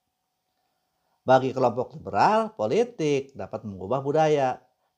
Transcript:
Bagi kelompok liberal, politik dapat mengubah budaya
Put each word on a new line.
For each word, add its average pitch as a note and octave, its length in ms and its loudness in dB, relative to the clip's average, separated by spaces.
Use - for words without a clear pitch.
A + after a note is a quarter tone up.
Bagi B2+ 240 4
kelompok B2 480 -2
liberal, F3 560 0
politik C#3+ 800 -2
dapat G#2+ 320 -10
mengubah G2 320 -4
budaya C#3+ 640 0